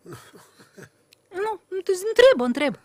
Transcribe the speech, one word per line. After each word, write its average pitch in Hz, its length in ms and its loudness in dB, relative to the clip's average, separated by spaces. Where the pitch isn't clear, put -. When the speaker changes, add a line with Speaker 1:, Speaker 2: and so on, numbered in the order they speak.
Speaker 1:
<laughs> - 120 -20
Speaker 2:
Nu, 403 300 -6
întreb, 494 320 4
întreb. 247 440 -2